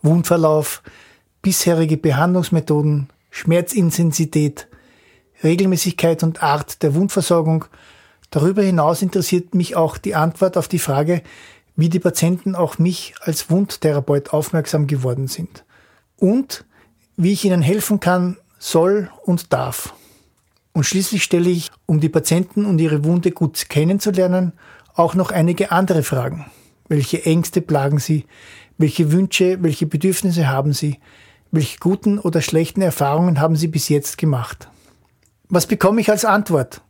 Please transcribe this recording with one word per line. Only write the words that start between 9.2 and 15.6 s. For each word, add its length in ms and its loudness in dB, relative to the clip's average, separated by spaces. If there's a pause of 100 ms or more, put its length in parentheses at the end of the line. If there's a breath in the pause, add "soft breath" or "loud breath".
mich 220 0
auch 200 0
die 200 -6
Antwort 400 0
auf 100 -2
die 140 -2
Frage, 420 0 (540 loud breath)
wie 120 2
die 120 0
Patienten 560 0
auf 240 -2
mich 420 -2
als 260 -6
Wundtherapeut 840 0
aufmerksam 580 -2
geworden 400 -2
sind. 360 -12 (520 soft breath)